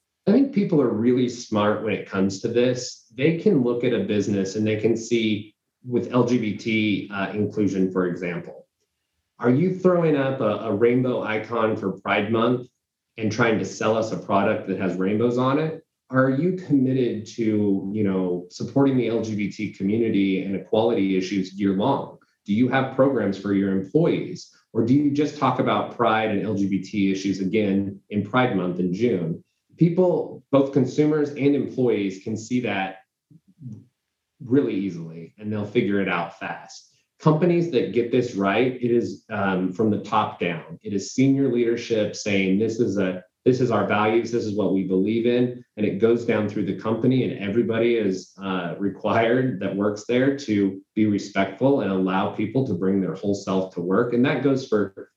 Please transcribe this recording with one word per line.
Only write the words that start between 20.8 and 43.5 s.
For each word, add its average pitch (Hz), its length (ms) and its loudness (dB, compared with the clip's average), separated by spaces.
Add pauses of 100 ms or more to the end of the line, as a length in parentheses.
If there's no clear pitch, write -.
issues 92 380 -2
year 98 180 0
long? 107 460 -2 (260)
Do 101 100 -2
you 127 140 2
have 131 260 0
programs 120 420 2
for 101 160 -4
your 98 200 2
employees? 139 840 -2 (180)
Or - 120 0
do 123 100 4
you 147 160 4
just 147 260 0
talk 131 220 0
about - 380 0
Pride 110 340 2
and 98 160 0
L 107 80 -2
G 98 140 0
B 95 120 0
T 98 300 0
issues 98 300 -2
again 98 580 0 (120)
in 104 120 0
Pride 120 340 0
Month 90 220 -2
in 90 160 -2
June? 95 480 -2 (340)
People, 170 760 2
both 139 200 2
consumers 151 580 2
and 143 260 2
employees, 104 640 0
can 110 140 -6
see 123 240 -4
that 98 380 -4 (1500)
really 117 300 2
easily, 82 640 -8
and 107 140 -6
they'll 104 120 -2
figure 101 360 0
it 92 80 -2
out 87 300 -4
fast. - 520 -14 (300)
Companies 170 500 2
that 95 220 0
get 113 180 0
this 123 240 0
right, 104 480 2
it 117 80 0
is, 104 400 0
um, 95 420 -2
from 107 180 2
the 98 100 0
top 104 400 -2
down. 87 420 -6
It 190 100 -8
is 196 200 -6
senior 135 380 2
leadership 117 640 0
saying, 98 420 0
"This 113 220 0
is 98 180 0
a, 92 240 -2 (220)
this 127 160 4